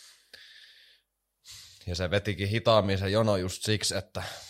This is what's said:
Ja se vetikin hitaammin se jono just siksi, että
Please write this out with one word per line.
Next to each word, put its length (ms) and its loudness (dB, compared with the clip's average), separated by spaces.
Ja 80 -4
se 160 -2
vetikin 360 0
hitaammin 500 4
se 120 0
jono 280 4
just 260 -4
siksi, 340 0
että 260 -6